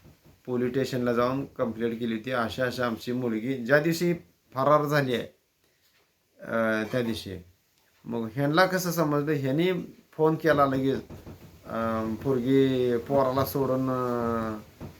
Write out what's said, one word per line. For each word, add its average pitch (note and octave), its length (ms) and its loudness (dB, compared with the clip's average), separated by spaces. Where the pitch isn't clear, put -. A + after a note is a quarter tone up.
पोलीस B2 240 0
स्टेशनला B2 420 0
जाऊन B2+ 320 0
कंप्लेंट A2+ 560 -4
केली A#2 140 -2
होती, A2 160 -6
"अशा B2 360 0
अशा B2 200 -2
आमची A#2+ 260 -4
मुलगी," B2 420 -2
ज्या B2 240 4
दिवशी E3+ 360 2
फरार C#3+ 300 4
झाली C#3+ 300 2
आहे, G#2+ 80 -2
अ, A2 520 0
त्या B2+ 100 0
दिवशी. G2 420 -6
मग A#2 280 -6
ह्यांना D3 340 4
कसं F3+ 240 -2
समजलं, D3 420 0
ह्यांनी D3 400 2
फोन D#3 220 2
केला D3 320 4
लगेच, C3+ 360 0
अ, A2+ 380 -2
"पोरगी C3 720 2
पोराला C3+ 480 0
सोडून, C3 460 0
अ, A#2 960 -4